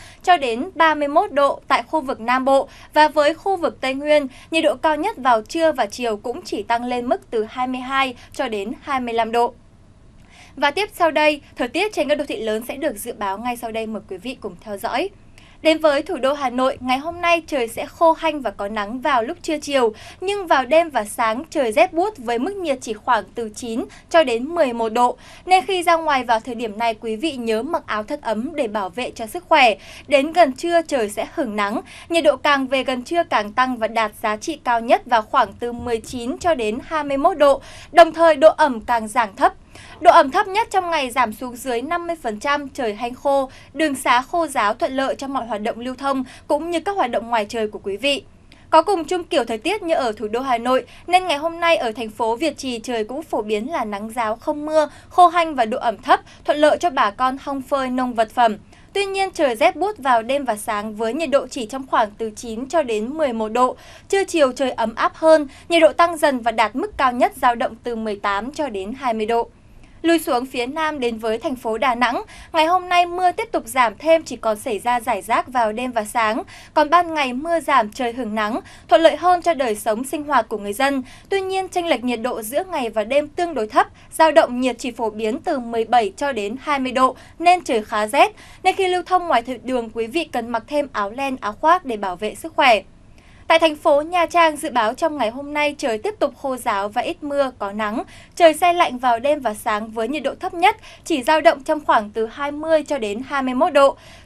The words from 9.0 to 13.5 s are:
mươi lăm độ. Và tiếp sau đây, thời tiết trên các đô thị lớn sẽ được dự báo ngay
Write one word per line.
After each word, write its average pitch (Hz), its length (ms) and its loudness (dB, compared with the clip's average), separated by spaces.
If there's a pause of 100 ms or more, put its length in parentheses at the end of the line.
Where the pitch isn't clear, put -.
mươi 240 140 -6
lăm 226 180 0
độ. 240 220 2 (1040)
Và 285 140 0
tiếp 392 240 -2
sau 330 160 2
đây, 302 300 2 (160)
thời 254 120 -4
tiết 403 240 -2
trên 294 160 -2
các 294 60 2
đô 294 100 -2
thị - 160 -8
lớn 220 280 -4
sẽ 269 80 -10
được 269 200 -4
dự 233 160 -12
báo 196 260 -6
ngay 240 180 -6